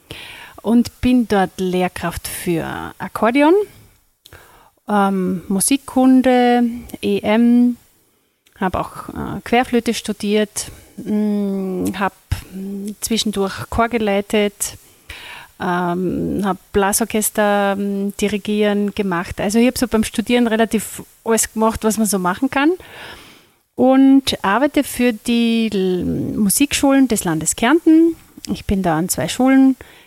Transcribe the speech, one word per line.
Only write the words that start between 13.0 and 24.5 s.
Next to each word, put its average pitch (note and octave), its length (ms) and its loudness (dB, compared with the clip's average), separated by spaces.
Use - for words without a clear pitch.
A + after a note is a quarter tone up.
zwischendurch G3 680 -4
Chor A#3 200 0
geleitet, G#3 880 -2
ähm, F3 840 -4
hab F#3+ 140 -2
Blasorchester, G3+ 1040 0
ähm, G3+ 400 -4
dirigieren G#3 760 -2
gemacht. F3+ 440 -4
Also G#3 200 0
ich A#3+ 80 6
hab B3 100 0
so A#3+ 100 0
beim A3 160 0
Studieren A#3+ 440 0
relativ A3 560 -2
alles A3+ 300 -2
gemacht, A3 300 0
was G#3+ 140 0
man A3 100 0
so G3 120 -2
machen F#3 300 -2
kann. C#4+ 220 2
Und C4+ 680 4
arbeite B3+ 400 0